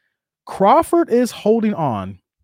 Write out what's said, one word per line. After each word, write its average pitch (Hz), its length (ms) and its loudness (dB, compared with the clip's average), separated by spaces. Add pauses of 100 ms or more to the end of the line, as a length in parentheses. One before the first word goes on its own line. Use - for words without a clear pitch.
(460)
Crawford 311 640 2
is 240 220 0
holding 214 420 0
on 101 460 -6 (240)